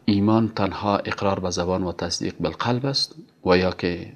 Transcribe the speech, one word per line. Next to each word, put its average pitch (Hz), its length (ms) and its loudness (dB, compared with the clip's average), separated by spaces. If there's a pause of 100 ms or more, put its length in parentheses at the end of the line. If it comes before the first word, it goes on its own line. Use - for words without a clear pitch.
ایمان 107 440 4
تنها 101 480 0
اقرار 98 440 -2
به 90 100 -4
زبان 90 320 -2
و 85 100 -2
تصدیق 87 480 -4
بالقلب 123 460 -2
است - 280 -2 (320)
و - 100 8
یا 92 140 2
که 90 460 -4